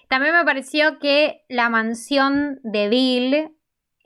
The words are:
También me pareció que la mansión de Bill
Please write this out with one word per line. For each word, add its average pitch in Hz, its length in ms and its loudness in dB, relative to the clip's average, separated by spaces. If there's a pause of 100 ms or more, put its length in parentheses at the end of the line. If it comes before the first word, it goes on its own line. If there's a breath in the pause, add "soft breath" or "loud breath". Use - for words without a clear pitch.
También 277 260 0
me 339 100 4
pareció 294 560 0
que 285 480 0
la 240 200 -2
mansión 269 920 -2
de 208 260 -2
Bill 254 600 0 (560)